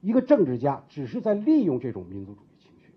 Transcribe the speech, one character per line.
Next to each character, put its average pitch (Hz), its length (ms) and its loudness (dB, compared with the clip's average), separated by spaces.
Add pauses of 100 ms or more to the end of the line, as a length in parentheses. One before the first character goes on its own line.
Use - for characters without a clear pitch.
一 196 120 -4
个 254 100 4
政 254 220 4
治 127 140 -2
家 135 300 -2
只 139 200 -10
是 143 120 -8
在 214 140 0
利 240 300 2
用 131 160 0
这 123 100 -6
种 92 180 -10
民 98 160 -12
族 101 100 -18
主 - 80 -20
义 - 180 -20
情 - 180 -20
绪。 - 180 -20